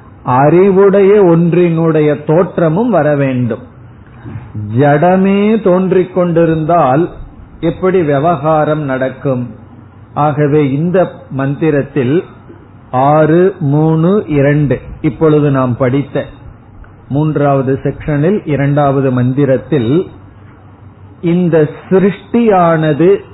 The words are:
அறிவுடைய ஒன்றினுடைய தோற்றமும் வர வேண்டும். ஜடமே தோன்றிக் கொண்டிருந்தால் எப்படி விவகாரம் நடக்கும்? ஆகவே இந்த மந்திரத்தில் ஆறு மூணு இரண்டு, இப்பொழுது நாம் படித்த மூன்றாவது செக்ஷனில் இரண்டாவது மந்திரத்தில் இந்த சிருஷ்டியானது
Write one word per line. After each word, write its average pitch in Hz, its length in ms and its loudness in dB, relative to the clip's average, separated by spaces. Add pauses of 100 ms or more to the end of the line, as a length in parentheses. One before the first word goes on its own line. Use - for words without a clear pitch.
(320)
அறிவுடைய 190 800 4 (100)
ஒன்றினுடைய 165 1000 2
தோற்றமும் 180 680 0
வர 151 240 0
வேண்டும். 127 500 -2 (1120)
ஜடமே 180 640 2 (220)
தோன்றிக் 185 520 0
கொண்டிருந்தால் 165 880 0 (560)
எப்படி 180 420 -2
விவகாரம் 151 800 0
நடக்கும்? 131 640 -4 (680)
ஆகவே 147 480 0 (100)
இந்த 170 260 -2 (320)
மந்திரத்தில் 139 840 -2 (760)
ஆறு 156 680 2
மூணு 160 640 0
இரண்டு, 143 500 0 (240)
இப்பொழுது 151 500 0
நாம் 131 260 -2
படித்த 135 480 -2 (840)
மூன்றாவது 139 760 0
செக்ஷனில் 147 600 -2
இரண்டாவது 139 680 0
மந்திரத்தில் 131 960 0 (1120)
இந்த 165 480 0 (160)
சிருஷ்டியானது 180 1400 0 (120)